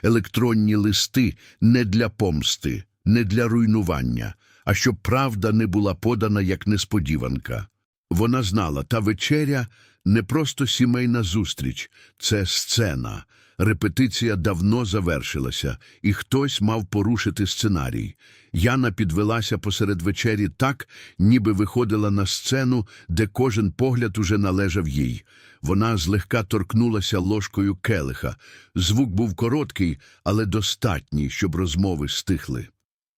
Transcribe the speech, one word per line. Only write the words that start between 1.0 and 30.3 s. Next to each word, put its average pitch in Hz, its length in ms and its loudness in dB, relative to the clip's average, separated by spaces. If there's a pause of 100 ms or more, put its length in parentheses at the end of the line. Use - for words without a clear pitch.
не 120 240 6
для 110 240 0
помсти, 76 760 -2 (200)
не 113 200 4
для 113 240 0
руйнування, 87 840 0 (300)
а 101 100 2
щоб 110 220 0
правда 113 560 -2
не 110 140 4
була 98 280 2
подана 104 480 0
як 92 240 -2
несподіванка. 65 1000 -2 (440)
Вона 117 320 2
знала, 87 400 -2
та 113 160 -2
вечеря 131 680 0 (380)
не 104 180 4
просто 139 440 -2
сімейна 123 560 2
зустріч, 85 680 -4 (280)
це 101 280 -2
сцена. 64 800 -2 (340)
Репетиція 107 800 0
давно 101 480 0
завершилася, 73 920 -4 (240)
і 104 100 2
хтось 139 480 -2
мав 110 260 0
порушити 104 600 0
сценарій. 65 680 -2 (380)
Яна 120 400 2
підвелася 104 640 0
посеред 98 440 -2
вечері 101 460 0
так, - 400 -4 (300)
ніби 107 340 4
виходила 104 580 0
на 101 160 0
сцену, 127 600 -2 (220)
де 92 180 0
кожен 110 460 0
погляд 120 460 0
уже 104 200 2
належав 95 500 0
їй. 65 360 -2 (380)
Вона 101 340 2
злегка 101 460 0
торкнулася 107 760 0
ложкою 98 580 0
келиха. 71 600 -4 (380)
Звук 104 360 2
був 98 240 0
короткий, 117 640 -2 (260)
але 107 220 0